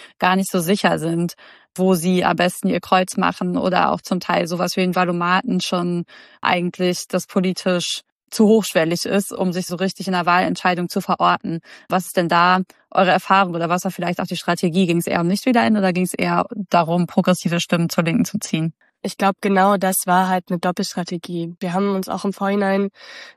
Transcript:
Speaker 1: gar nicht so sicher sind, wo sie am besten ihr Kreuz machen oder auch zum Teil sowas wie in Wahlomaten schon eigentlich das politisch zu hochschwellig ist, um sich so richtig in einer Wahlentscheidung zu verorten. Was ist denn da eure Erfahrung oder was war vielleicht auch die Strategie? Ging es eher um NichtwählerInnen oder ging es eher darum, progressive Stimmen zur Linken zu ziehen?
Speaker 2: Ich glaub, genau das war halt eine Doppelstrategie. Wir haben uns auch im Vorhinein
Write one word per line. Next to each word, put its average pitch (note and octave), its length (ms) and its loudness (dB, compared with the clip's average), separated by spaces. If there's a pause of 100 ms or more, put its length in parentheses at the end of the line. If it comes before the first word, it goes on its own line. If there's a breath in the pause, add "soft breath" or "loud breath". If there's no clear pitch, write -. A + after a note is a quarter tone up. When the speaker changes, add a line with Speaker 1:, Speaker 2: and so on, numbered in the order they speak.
(200 loud breath)
Speaker 1:
gar F3+ 180 2
nicht F#3+ 140 0
so F#3 100 0
sicher F3 380 2
sind, E3 380 -2 (380 loud breath)
wo F#3 200 2
sie F3+ 280 2
am F3+ 140 2
besten F3+ 320 0
ihr F3+ 120 0
Kreuz F#3 360 -4
machen F3+ 400 -2
oder F3+ 360 0
auch F#3 100 -4
zum F#3 180 -4
Teil F3 260 -2
sowas F3+ 300 -4
wie F#3+ 60 0
in F#3 120 0
Wahlomaten F3+ 680 0
schon F3 420 -2 (380 loud breath)
eigentlich F3+ 640 -2
das - 180 -4
politisch F3+ 760 -2 (280)
zu A3 160 4
hochschwellig F3+ 600 2
ist, G3 260 -2
um F#3 200 -2
sich F3+ 140 -4
so - 80 -8
richtig F#3 320 -4
in F#3+ 80 -2
einer F3 100 -2
Wahlentscheidung F3+ 640 2
zu - 120 -4
verorten. F3 580 0 (300 loud breath)
Was F3+ 180 0
ist - 100 -14
denn F3 120 2
da F3 320 4 (320 soft breath)
eure F#3 180 4
Erfahrung F#3+ 460 2
oder E3+ 120 -2
was F3+ 140 0
war F#3+ 80 -4
vielleicht F3 300 -4
auch F#3 60 -4
die F3 100 -6
Strategie? F3 500 0
Ging E3+ 120 2
es E3+ 100 -4
eher F3 120 2
um E3+ 60 0
NichtwählerInnen A3+ 520 2
oder F#3+ 140 2
ging F3+ 120 0
es F3+ 100 -4
eher F3 320 0 (220)
darum, E3+ 400 2
progressive F3 500 0
Stimmen E3+ 300 0
zur E3+ 160 -2
Linken E3 200 0
zu - 140 -6
ziehen? D#3+ 340 -4 (300)
Speaker 2:
Ich - 140 -6
glaub, G3 240 0
genau G3 380 4
das F#3+ 280 -2
war F#3 220 2
halt F#3 220 -2
eine F3+ 80 -2
Doppelstrategie. F3 1000 -6
Wir F3+ 140 -6
haben G3+ 220 -2
uns F#3+ 140 -4
auch - 160 -4
im G3 80 -2
Vorhinein G3 580 0 (460 loud breath)